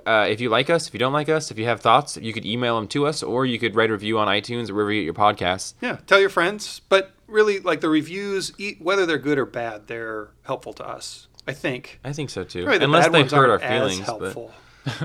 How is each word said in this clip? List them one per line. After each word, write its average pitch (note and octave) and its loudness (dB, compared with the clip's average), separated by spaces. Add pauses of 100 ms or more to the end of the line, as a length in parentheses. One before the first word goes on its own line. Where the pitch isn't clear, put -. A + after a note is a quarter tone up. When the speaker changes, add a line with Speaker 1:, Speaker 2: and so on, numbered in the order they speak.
Speaker 1:
uh, G#2+ 4
if G#2+ 0
you A#2+ -2
like A#2+ 2
us, E3 0
if - -14
you G#2 -8
don't B2+ 2
like D3 -2
us, D#3 -2
if G#2+ -12
you A2 -4
have A2+ 0
thoughts, B2+ 4
you A2 -8
could G#2+ -8
email A#2 -2
them G#2+ -4
to C#3+ 0
us, D3 -4
or B2 0
you A#2+ -2
could G#2+ -2
write A2+ 4
a A2 0
review G#2+ -2
on G#2+ 2
iTunes G#2+ -2
or G2 -8
wherever G#2 0
you G#2 0
get D#2 -4
your E2 -4
podcasts. G2 0
Speaker 2:
Yeah, A#3+ -4 (100)
tell G3 8
your G3 4
friends. F#3+ -2
But G3 2 (160)
really, G#3+ 2
like, E3+ -2
the E3+ 2
reviews, F3 -2
e-, G3+ -8
whether F#3 0
they're D#3+ 0
good C#3+ 0
or A#2+ 0
bad, A2+ -10
they're A2 -10 (140)
helpful C3 -8
to - -14
us, - -14 (180)
I C#3 -6
think. C#3 -8
Speaker 1:
I C#3+ -8
think D3 -8
so, F#2 -8
too. F2+ -8
Speaker 2:
Probably A3+ 0
the C#3+ 2
Speaker 1:
Unless E3 6
Speaker 2:
bad E3 2
Speaker 1:
they E3 6
Speaker 2:
ones C#3 0
Speaker 1:
hurt C3+ 6
Speaker 2:
aren't G2 2
Speaker 1:
our - -2
Speaker 2:
as B2+ 0 (120)
Speaker 1:
feelings, F#2 -4
but, A2 -6
Speaker 2:
helpful. A2 -10 (320)
Speaker 1:
<laughs> - - (200)